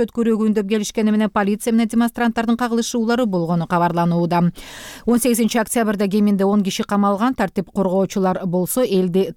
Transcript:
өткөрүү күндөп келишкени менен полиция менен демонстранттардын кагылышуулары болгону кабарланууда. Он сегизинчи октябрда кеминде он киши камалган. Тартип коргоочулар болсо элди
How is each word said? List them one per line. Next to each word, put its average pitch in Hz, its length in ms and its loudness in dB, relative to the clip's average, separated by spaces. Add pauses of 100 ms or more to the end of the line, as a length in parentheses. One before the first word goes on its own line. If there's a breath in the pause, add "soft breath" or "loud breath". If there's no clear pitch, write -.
өткөрүү 226 340 0
күндөп 214 320 0
келишкени 214 400 -2
менен 214 240 2
полиция 208 400 0
менен 226 160 2
демонстранттардын 233 720 0
кагылышуулары 233 640 0
болгону 170 400 0
кабарланууда. 170 840 0 (560 loud breath)
Он 233 120 4
сегизинчи 233 380 0
октябрда 214 500 0
кеминде 202 380 2
он 202 160 2
киши 190 220 -4
камалган. 202 500 0
Тартип 190 380 -4
коргоочулар 190 720 0
болсо 180 400 -2
элди 185 520 0